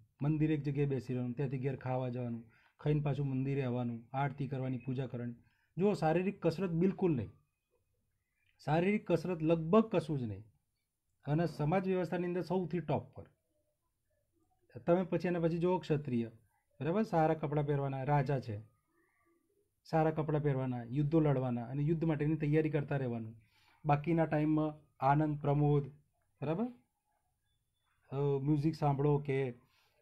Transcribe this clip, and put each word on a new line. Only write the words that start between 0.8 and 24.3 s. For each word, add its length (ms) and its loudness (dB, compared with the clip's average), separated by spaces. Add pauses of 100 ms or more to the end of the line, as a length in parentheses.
બેસી 260 -2
રહેવાનું, 220 -2
ત્યાંથી 240 -2
ઘેર 180 -4
ખાવા 320 -4
જવાનું, 360 -6 (360)
ખાઈને 200 2
પાછું 260 -2
મંદિરે 360 -2
આવવાનું, 400 -2 (100)
આરતી 360 -2
કરવાની, 300 -4
પૂજા 280 -4
કરવાની. 280 -8 (420)
જુઓ, 180 2
શારીરિક 520 2
કસરત 240 0
બિલકુલ 460 2
નહીં. 160 -4 (1300)
શારીરિક 480 2
કસરત 300 -2
લગભગ 460 4
કશું 300 0
જ 40 -4
નહીં. 220 -6 (800)
અને 220 0
સમાજ 420 0
વ્યવસ્થાની 380 -2
અંદર 160 -2
સૌથી 380 -2
ટોપ 340 -4
પર. 120 -16 (1600)
તમે 180 4
પછી 240 -2
એના 120 0
પછી 180 0
જુઓ 200 2
ક્ષત્રિય, 500 -2 (520)
બરાબર? 220 0
સારા 320 2
કપડાં 320 -2
પહેરવાના, 380 -2
રાજા 360 2
છે, 220 -8 (1200)
સારા 260 2
કપડાં 320 -2
પહેરવાના, 400 -2
યુદ્ધો 380 2
લડવાના 440 2
અને 180 -4
યુદ્ધ 220 0
માટેની 320 0
તૈયારી 340 2
કરતા 260 -2
રહેવાનું. 380 -4 (500)
બાકીના 400 2
ટાઈમમાં 680 0 (140)